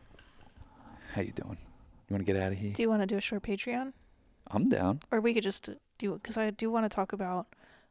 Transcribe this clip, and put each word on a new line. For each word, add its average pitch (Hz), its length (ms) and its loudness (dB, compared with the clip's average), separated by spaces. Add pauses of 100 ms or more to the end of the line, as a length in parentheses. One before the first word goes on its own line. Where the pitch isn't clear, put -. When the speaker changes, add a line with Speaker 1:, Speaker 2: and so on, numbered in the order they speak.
(1120)
Speaker 1:
How 104 80 2
you - 120 -2
doing? - 240 -6 (500)
You 98 80 -2
wanna 98 80 2
get 98 140 4
outta 95 180 2
here? 101 180 -2
Speaker 2:
Do 233 80 -2
you 226 80 4
wanna 208 160 4
do 196 120 0
a 202 40 -2
short 202 220 -2
Patreon? 247 500 -4 (540)
Speaker 1:
I'm 135 220 2
down. 98 320 2 (100)
Speaker 2:
Or 220 100 4
we 233 120 4
could 220 100 2
just 196 260 -2 (300)
do 196 160 -2
it, - 80 -10
'cause 226 140 -6
I 214 120 2
do 220 220 -2
wanna 220 180 2
talk 196 240 0
about 180 340 -2 (440)